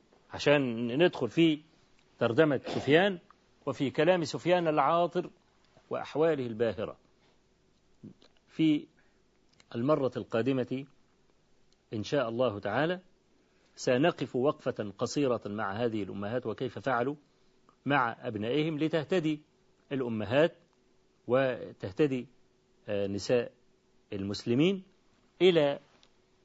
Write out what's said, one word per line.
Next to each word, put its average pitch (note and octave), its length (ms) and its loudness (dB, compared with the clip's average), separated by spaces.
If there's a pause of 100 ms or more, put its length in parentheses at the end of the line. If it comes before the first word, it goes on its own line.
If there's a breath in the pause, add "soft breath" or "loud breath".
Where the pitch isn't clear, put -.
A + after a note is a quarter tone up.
(320)
عشان A#2+ 560 2 (160)
ندخل C3+ 260 0
في D#3+ 320 2 (580)
ترجمة B2+ 460 4
سفيان E3 540 2 (460)
وفي C3+ 240 -4
كلام E3 340 2
سفيان E3 440 0
العاطر E3 600 0 (600)
وأحواله C#3 580 -2
الباهرة. A2 500 -2 (1500)
في D#3 400 0 (880)
المرة C3 420 0
القادمة B2+ 680 -2 (1080)
إن G#2+ 100 -4
شاء B2+ 260 0
الله A#2 300 0
تعالى D3 400 -2 (760)
سنقف C#3 600 0
وقفة A#2+ 640 -2
قصيرة B2 480 -2
مع G2+ 280 -6
هذه A2 300 -2
الأمهات G2+ 420 -6
وكيف A#2+ 340 -6
فعلوا B2+ 360 -2 (720)
مع B2+ 360 0
أبنائهم، B2+ 580 -4
لتهتدي D#3 600 -2 (520)
الأمهات B2 640 0 (720)
وتهتدي، B2 1000 -2 (640)
آه، G2+ 180 -2
نساء A#2 440 -2 (640)
المسلمين A#2+ 680 0 (580)
إلى D#3+ 380 4 (640)